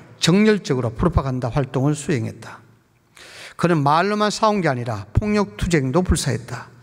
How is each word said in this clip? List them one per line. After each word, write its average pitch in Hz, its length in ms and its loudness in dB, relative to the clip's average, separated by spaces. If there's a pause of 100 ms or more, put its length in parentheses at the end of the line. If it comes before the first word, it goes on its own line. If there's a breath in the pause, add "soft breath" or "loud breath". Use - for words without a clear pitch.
(200)
정열적으로 170 720 2
프로파간다 131 580 0
활동을 139 460 0
수행했다. 113 640 -6 (1000 loud breath)
그는 170 260 2
말로만 196 480 2
싸운 214 300 2
게 160 80 0
아니라 117 440 -4
폭력 208 440 0
투쟁도 160 460 0
불사했다. - 680 -4 (140 loud breath)